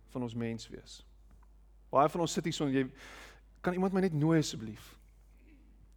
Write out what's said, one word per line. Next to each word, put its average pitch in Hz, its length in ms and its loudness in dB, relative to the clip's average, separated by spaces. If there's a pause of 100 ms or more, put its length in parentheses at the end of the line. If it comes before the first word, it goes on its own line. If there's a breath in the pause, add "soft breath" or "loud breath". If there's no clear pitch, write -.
van 123 160 -6
ons 117 80 -8
mens 117 340 -6
wees. - 380 -18 (840)
Baie 143 180 6
van 170 140 -2
ons 156 100 -2
sit 165 140 -4
hier 160 80 -2
so 160 100 -2
en 139 80 2
jy, 135 120 4 (760 loud breath)
"Kan 180 120 0
iemand 185 200 0
my 190 80 4
net 185 120 2
nooi 156 260 4
asseblief? 110 580 -6 (1000)